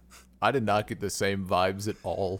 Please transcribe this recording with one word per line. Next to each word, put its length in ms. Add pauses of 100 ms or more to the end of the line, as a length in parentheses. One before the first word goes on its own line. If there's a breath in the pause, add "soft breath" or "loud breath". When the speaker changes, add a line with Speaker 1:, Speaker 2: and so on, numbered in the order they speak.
(120)
Speaker 1:
<laughs> 300
Speaker 2:
I 100
did 120
not 240
get 140
the 80
same 360
vibes 440
at 140
all 360